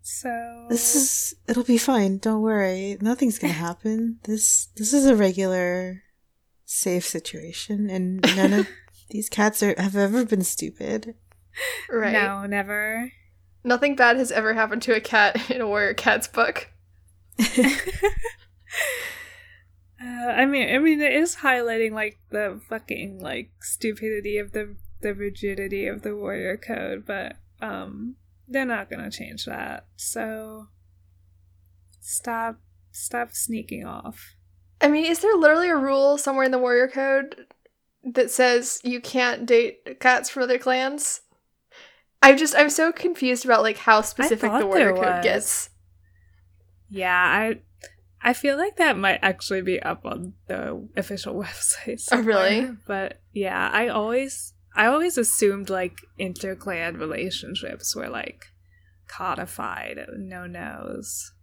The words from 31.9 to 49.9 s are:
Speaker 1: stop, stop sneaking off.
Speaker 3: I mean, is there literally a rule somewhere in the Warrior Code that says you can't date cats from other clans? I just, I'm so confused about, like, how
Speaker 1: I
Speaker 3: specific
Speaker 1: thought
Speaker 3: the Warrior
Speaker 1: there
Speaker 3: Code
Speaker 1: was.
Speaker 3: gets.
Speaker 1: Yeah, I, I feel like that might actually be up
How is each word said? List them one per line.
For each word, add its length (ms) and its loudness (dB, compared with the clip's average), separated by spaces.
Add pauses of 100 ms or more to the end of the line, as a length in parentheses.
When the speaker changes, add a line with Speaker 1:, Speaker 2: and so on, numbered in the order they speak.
Speaker 1:
stop, 560 -6 (340)
stop 400 -6
sneaking 540 -8
off. 500 -14 (460)
Speaker 3:
I 80 6
mean, 160 2
is 160 0
there 140 4
literally 340 6
a 80 4
rule 420 4
somewhere 260 0
in 60 2
the 80 2
Warrior 300 4
Code 560 -2 (580)
that 260 2
says 540 2
you 160 -4
can't 460 -2
date 560 2
cats 280 4
from 140 -4
other 160 0
clans? 600 -2 (1000)
I 140 12
just, 200 0
I'm 140 8
so 220 2
confused 540 -2
about, 180 6
like, 140 0
how 220 6
Speaker 1:
I 20 2
Speaker 3:
specific 500 0
Speaker 1:
thought 80 2
Speaker 3:
the 80 2
Warrior 260 4
Speaker 1:
there 100 2
Speaker 3:
Code 120 2
Speaker 1:
was. 80 -4
Speaker 3:
gets. 460 -2 (1200)
Speaker 1:
Yeah, 260 0
I, 460 2 (600)
I 120 6
feel 240 0
like 200 -2
that 200 4
might 240 2
actually 400 -2
be 220 -2
up 200 -6